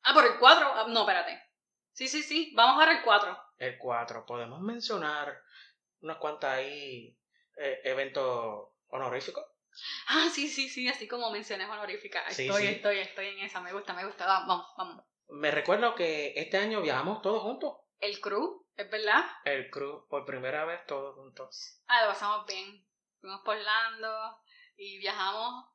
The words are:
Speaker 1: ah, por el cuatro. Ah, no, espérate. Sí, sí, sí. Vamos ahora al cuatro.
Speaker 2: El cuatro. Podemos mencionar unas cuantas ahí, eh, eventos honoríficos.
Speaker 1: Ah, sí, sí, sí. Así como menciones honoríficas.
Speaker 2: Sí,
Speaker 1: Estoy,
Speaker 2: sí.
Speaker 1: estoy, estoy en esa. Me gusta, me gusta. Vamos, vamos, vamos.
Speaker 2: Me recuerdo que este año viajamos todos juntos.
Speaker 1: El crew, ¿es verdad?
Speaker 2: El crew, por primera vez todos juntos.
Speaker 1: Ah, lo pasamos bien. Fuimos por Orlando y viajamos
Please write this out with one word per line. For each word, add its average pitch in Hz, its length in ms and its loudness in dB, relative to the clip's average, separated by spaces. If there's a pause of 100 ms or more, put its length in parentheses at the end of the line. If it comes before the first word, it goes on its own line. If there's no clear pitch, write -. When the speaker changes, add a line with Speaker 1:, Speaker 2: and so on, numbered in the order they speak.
Speaker 1:
ah, 269 100 6
por 285 100 10
el 220 140 4
cuatro. 294 360 10
Ah, 226 140 0
no, 233 120 2
espérate. 190 400 0 (520)
Sí, 262 160 -8
sí, 294 140 -2
sí. 302 340 -2
Vamos 254 240 8
ahora 330 180 8
al - 60 -6
cuatro. 208 340 4 (200)
Speaker 2:
El 127 200 -4
cuatro. 117 460 -6
Podemos 120 380 -8
mencionar 165 760 -4 (640)
unas 156 160 -8
cuantas 147 380 -2
ahí, 135 640 -8 (400)
eh, 135 260 -4
eventos 131 880 -2 (180)
honoríficos. 127 560 -6 (640)
Speaker 1:
Ah, 320 240 4
sí, 294 160 -4
sí, 269 220 -6
sí. 247 180 -4
Así 254 180 -6
como 240 240 -4
menciones 208 380 -6
honoríficas. 202 680 -8
Speaker 2:
Sí, 131 120 -4
Speaker 1:
Estoy, 202 160 2
Speaker 2:
sí. 202 60 2
Speaker 1:
estoy, 202 320 0
estoy 196 280 -8
en 196 120 -12
esa. 196 200 -8
Me 180 140 -10
gusta, 202 180 -8
me 180 140 -8
gusta. 196 200 -8
Vamos, 190 220 4
vamos, 180 180 0 (120)
vamos. 175 260 -10 (240)
Speaker 2:
Me 147 220 0
recuerdo 196 440 4
que 156 420 -2
este 160 200 -2
año 214 240 0
viajamos 156 400 0
todos 151 220 0
juntos. 269 340 -6 (220)
Speaker 1:
El 208 220 -6
crew, 214 540 -4
¿es 196 160 -10
verdad? 220 320 4 (220)
Speaker 2:
El 139 260 -2
crew, 143 380 -10
por 143 160 -6
primera 135 400 -4
vez 170 220 -8
todos 139 280 -8
juntos. - 760 -18
Speaker 1:
Ah, 233 160 6
lo 208 40 4
pasamos 208 380 -2
bien. 196 400 -12 (340)
Fuimos 196 240 -16
por 214 120 0
Orlando 220 840 -2 (360)
y 196 220 -14
viajamos 208 760 -4